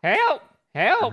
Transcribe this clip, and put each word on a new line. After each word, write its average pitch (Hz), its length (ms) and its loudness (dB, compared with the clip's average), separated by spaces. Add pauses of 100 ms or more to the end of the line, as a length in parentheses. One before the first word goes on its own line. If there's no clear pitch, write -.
Help! 330 400 0 (320)
Help! 247 380 0